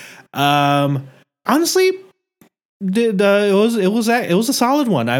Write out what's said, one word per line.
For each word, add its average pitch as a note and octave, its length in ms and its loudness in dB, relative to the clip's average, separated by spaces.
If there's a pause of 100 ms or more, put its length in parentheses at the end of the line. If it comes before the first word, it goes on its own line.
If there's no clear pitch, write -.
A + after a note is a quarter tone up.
(340)
Um, C#3+ 720 0 (380)
honestly, E4+ 460 0 (920)
the, G#3+ 300 0
the, G3+ 400 2
it - 20 2
was, A3 220 2
it F#3+ 160 0
was A3 180 -2
a, A#3 200 0
it E3+ 60 0
was A3+ 140 0
a C4+ 40 -2
solid C4 340 0
one. B2 220 0
I, B2 100 0